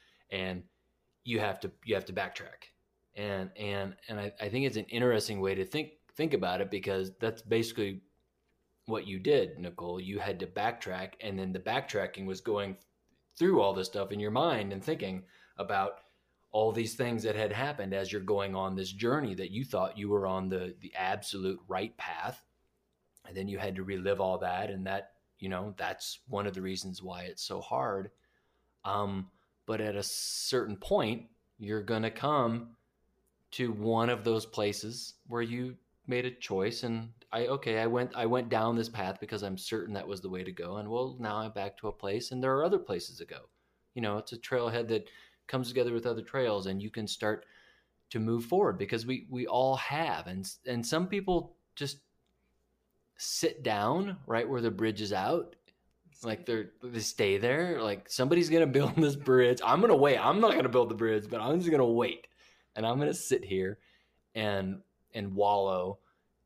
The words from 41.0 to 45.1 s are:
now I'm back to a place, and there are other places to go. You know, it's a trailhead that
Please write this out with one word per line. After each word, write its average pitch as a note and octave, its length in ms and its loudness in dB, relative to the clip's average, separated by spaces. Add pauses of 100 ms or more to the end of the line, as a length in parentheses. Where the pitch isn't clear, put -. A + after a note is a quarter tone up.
now G#2+ 180 -2
I'm A2 140 -4
back G2+ 280 -6
to G#2+ 100 -4
a - 20 -6
place, G#2 400 -4
and B2+ 100 -4
there C3 140 4
are D3 80 4
other F3+ 160 4
places - 380 -6
to E2+ 80 -12
go. - 160 -16 (520)
You B2 80 -6
know, G#2 160 0
it's - 140 -8
a A#2 60 -10
trailhead A#2+ 500 0
that A2 220 0 (380)